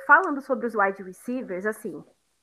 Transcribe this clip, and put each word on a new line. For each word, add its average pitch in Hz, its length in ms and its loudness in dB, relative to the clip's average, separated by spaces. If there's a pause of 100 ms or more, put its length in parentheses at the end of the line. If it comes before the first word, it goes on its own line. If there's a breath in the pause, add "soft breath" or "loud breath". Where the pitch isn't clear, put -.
falando 302 340 6
sobre 240 240 -4
os 233 100 -4
wide 196 280 0
receivers, 190 600 -8
assim, 190 380 -8 (400)